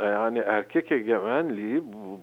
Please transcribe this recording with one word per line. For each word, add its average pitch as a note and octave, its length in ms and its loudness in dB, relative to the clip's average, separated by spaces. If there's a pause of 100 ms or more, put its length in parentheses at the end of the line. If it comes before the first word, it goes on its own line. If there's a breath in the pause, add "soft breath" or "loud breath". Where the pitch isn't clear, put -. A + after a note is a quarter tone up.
e, - 20 2
yani A2 320 2
erkek G#2+ 540 0
egemenliği A2+ 880 0 (100)
bu, G2 300 -12